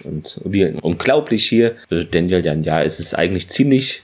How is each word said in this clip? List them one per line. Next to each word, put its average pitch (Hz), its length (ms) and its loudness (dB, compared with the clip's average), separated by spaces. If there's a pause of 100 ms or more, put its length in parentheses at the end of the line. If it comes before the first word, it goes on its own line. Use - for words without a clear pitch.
Und 78 400 -10
wie 98 180 0 (180)
unglaublich 127 640 0
hier, 117 300 2 (140)
äh, 85 160 -2
Daniel 90 360 2
dann, 78 220 0
ja, 80 200 0
es 78 180 -2
ist - 120 -4
eigentlich 87 360 -2
ziemlich 135 540 2